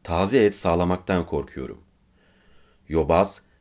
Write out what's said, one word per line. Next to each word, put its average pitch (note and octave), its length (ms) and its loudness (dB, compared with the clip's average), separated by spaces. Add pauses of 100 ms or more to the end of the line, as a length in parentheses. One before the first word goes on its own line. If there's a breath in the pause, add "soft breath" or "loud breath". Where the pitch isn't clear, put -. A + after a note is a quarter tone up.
taze G2 420 2
et G2+ 100 0
sağlamaktan F2 680 0
korkuyorum. C#2 560 -8 (1080 soft breath)
Yobaz E2 520 2 (200 soft breath)